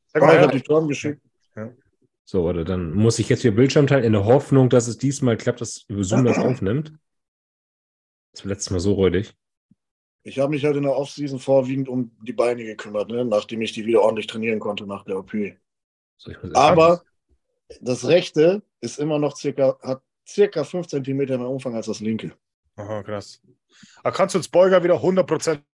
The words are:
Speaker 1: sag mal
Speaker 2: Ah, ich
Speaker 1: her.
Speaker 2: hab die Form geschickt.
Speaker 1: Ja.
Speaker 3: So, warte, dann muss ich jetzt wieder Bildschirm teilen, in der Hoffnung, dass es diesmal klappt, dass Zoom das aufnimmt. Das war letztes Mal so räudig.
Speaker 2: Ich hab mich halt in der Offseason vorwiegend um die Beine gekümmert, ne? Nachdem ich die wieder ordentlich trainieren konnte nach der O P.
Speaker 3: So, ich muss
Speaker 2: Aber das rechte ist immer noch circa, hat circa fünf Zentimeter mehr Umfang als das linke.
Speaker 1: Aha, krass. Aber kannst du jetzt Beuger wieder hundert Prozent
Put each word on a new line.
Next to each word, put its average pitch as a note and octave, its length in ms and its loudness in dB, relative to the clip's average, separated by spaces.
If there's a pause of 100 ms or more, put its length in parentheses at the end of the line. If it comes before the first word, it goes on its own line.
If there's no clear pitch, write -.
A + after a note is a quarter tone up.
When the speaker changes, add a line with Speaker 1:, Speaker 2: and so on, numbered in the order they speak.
Speaker 1:
sag - 160 0
mal D3 60 6
Speaker 2:
Ah, E3 40 10
ich D#3+ 60 8
Speaker 1:
her. E3 80 6
Speaker 2:
hab C3 60 4
die C3+ 120 -4
Form D#3 240 2
geschickt. D3 320 -6 (340)
Speaker 1:
Ja. A2 160 -14 (540)
Speaker 3:
So, F2+ 220 -2
warte, E2+ 180 -2
dann F2 300 -4
muss A2+ 240 2
ich A2+ 100 -2
jetzt - 160 0
wieder A2+ 120 4
Bildschirm C#3 300 4
teilen, C3+ 180 2
in A2+ 80 2
der G2+ 120 2
Hoffnung, C3 460 4
dass A#2+ 180 4
es A2+ 80 -6
diesmal C3 400 0
klappt, - 240 -4
dass - 280 -14
Zoom G2+ 360 0
das A2+ 140 2
aufnimmt. B2 560 -2 (1400)
Das - 120 -20
war G2 60 -6
letztes - 200 -8
Mal F#2 100 -2
so G2+ 140 0
räudig. F#2+ 400 0 (880)
Speaker 2:
Ich - 160 -16
hab C#3 120 -2
mich C#3+ 140 -4
halt D3 120 0
in C#3+ 60 -4
der C#3 140 0
Offseason C#3 420 -8
vorwiegend C3+ 500 0
um B2+ 220 -4 (120)
die A2+ 120 -10
Beine A#2+ 300 -2
gekümmert, G#2 440 -8
ne? A#2+ 160 -4
Nachdem A2 380 -2
ich G#2+ 100 -6
die A2 140 -10
wieder A2+ 160 4
ordentlich G#2+ 240 0
trainieren A2 340 -4
konnte G#2 260 -8
nach G2 180 -12
der G2 140 -6
O F#2+ 40 -10
P. G2+ 340 -8 (640)
Speaker 3:
So, - 120 -20
ich - 120 -18
muss A2+ 120 -8
Speaker 2:
Aber D#3+ 480 4 (800)
das B2 260 -4
rechte F3 560 2 (180)
ist - 180 -12
immer D3+ 200 -2
noch D3 180 -4
circa, C3+ 440 -2
hat C3 220 -8 (260)
circa F3+ 360 0
fünf E3+ 240 -8
Zentimeter C3+ 500 -4
mehr B2 100 -6
Umfang C3 260 -8
als A2+ 120 -8
das G#2 140 -8
linke. G#2+ 360 -6 (400)
Speaker 1:
Aha, G#2 260 -10
krass. G#2 380 -12 (600)
Aber B2 120 -4
kannst F#3+ 200 0
du F#3+ 40 0
jetzt - 120 -10
Beuger F3+ 340 4
wieder F3 160 2
hundert F#3 260 0
Prozent D#3 360 -4 (160)